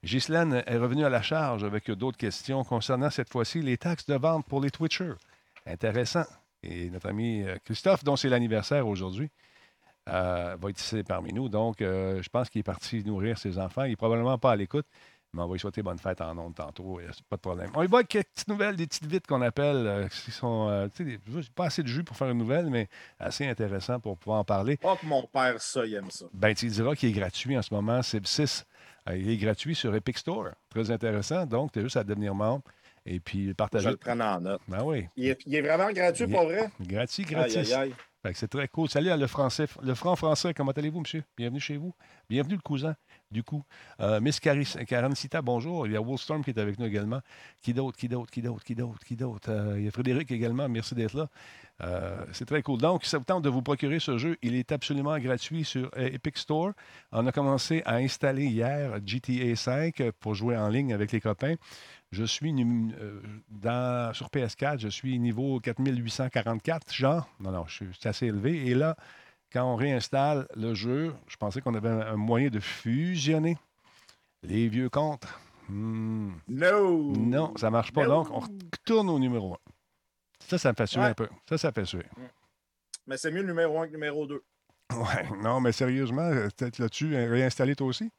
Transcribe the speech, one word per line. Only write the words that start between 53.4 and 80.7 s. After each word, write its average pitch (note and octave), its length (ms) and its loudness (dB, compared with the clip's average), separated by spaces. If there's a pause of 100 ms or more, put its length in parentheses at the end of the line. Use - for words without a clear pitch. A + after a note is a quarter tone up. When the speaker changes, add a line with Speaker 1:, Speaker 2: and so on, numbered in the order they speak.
Speaker 1:
de C#3+ 60 4
vous B2+ 120 2
procurer C#3+ 380 0
ce C3 180 0
jeu, D#3 240 0
il A#2+ 140 0
est B2 160 0
absolument D3 480 0
gratuit C3 460 -2
sur, B2+ 320 -4
euh, B2+ 100 2
Epic C3+ 300 -4
Store. E3 340 0 (400)
On A2+ 160 4
a B2+ 60 2
commencé C#3 520 2
à A#2 100 2
installer C3+ 500 2
hier B2 600 0
G G2+ 140 -2
T B2 320 0
A A#2 60 2
cinq C#3+ 440 0 (200)
pour G#2+ 120 -2
jouer A2+ 220 0
en G#2+ 140 2
ligne B2+ 240 2
avec G#2 180 0
les A2+ 80 2
copains. C3+ 360 0 (580)
Je G2+ 100 -2
suis D3 300 -2
num-, A#2 480 2
euh, G#2 200 -10 (280)
dans, A#2+ 640 0
sur - 160 -10
P C#3+ 100 -2
S A#2+ 160 -2
quatre, C#3+ 240 0
je G#2+ 80 -2
suis B2+ 320 -2
niveau A#2+ 400 2
quatre A#2 200 -4
mille C3 220 2
huit A#2 100 -4
cent C3 180 -2
quarante-quatre, A#2 640 -2
genre. C#3 340 2 (140)
Non, F#2+ 100 -4
non, F2 160 -2
je - 60 -12
suis, G2 140 -10 (120)
c'est - 80 -4
assez A#2 200 0
élevé. B2+ 400 0
Et B2 60 4
là, D3+ 220 4 (640)
quand B2+ 160 2
on - 20 0
réinstalle C3+ 800 2
le A2+ 200 0
jeu, C3 400 -2 (120)
je - 80 -16
pensais G#2+ 260 -4
qu'on B2 120 0
avait A2 160 0
un, A2+ 120 2
un A2 140 -4
moyen A#2 340 4
de A2 100 0
fusionner D#3 1000 0 (840)
les A2 240 2
vieux A#2+ 220 0
comptes. D3 360 -2 (420)
Hmm. A2 640 -4 (160)
Speaker 2:
No. E3+ 720 4
Speaker 1:
Non, B2 400 2
ça A2 140 2
marche A#2 200 2
pas. C#3+ 120 4
Speaker 2:
No. D3 200 6
Speaker 1:
Donc, - 80 -4
on A2+ 80 -2
retourne G3+ 720 0
au D#3 80 2
numéro A#2 380 0
un. - 20 -14 (800)
Ça, - 200 -2
ça C#3 100 4
me A2+ 60 2